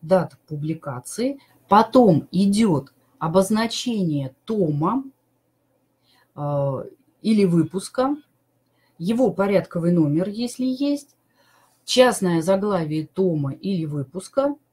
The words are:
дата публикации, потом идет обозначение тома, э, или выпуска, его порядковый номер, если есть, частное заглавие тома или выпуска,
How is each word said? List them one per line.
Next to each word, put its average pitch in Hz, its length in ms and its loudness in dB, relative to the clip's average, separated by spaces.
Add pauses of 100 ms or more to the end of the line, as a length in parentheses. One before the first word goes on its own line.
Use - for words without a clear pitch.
дата 165 360 0 (100)
публикации, 156 880 -6 (300)
потом 214 640 4
идет 202 640 2 (260)
обозначение 190 1120 -2 (120)
тома, 196 580 -2 (1300)
э, 143 500 -4 (380)
или 214 220 2
выпуска, 190 720 0 (840)
его 226 340 0
порядковый 185 600 0
номер, 165 380 2
если 233 340 -6
есть, 285 540 -4 (640)
частное 190 580 2
заглавие 170 640 -2
тома 156 460 -2
или 180 320 -4
выпуска, 180 720 -6 (180)